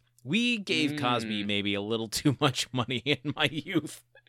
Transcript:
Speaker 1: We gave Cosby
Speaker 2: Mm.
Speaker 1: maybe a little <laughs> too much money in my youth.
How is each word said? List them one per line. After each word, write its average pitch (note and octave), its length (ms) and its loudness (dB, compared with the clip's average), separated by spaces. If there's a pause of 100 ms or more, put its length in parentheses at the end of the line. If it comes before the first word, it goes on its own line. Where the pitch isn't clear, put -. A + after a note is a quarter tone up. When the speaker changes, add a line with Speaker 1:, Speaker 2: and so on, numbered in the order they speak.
(220)
Speaker 1:
We A#3 360 0
gave D#3 380 0
Cosby A#2 460 0
Speaker 2:
Mm. G2+ 60 -4
Speaker 1:
maybe G2+ 260 2
a G2+ 80 0
little A2+ 260 -2
<laughs> - 140 -4
too C3+ 180 4
much - 320 2
money B2 320 -2
in D3 300 0
my D3+ 160 2
youth. D3+ 540 -4 (240)